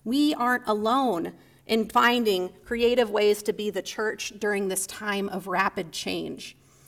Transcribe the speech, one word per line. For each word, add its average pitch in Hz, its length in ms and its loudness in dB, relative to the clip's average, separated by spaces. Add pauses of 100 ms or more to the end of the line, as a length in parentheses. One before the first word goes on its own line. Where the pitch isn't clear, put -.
We 294 300 2
aren't 240 340 0
alone 214 640 2 (340)
in 220 220 2
finding 226 640 2 (140)
creative 240 460 2
ways 208 320 2
to 214 100 0
be 214 160 -4
the 185 140 -4
church - 560 -6
during 202 300 0
this 190 180 -4
time 202 420 -4
of 185 200 -8
rapid 185 420 -2
change. - 640 -8 (320)